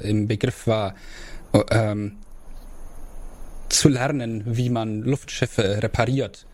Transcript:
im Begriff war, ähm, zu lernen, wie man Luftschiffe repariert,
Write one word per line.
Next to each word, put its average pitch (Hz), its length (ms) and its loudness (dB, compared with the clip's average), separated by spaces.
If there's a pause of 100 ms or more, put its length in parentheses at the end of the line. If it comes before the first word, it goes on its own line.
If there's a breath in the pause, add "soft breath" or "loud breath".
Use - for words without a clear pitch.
im 104 260 2
Begriff 110 380 -2
war, 110 280 2 (760 loud breath)
ähm, 104 460 2 (1500)
zu - 200 6
lernen, 123 580 0
wie 120 220 0
man 110 340 0
Luftschiffe 113 800 0
repariert, 117 720 0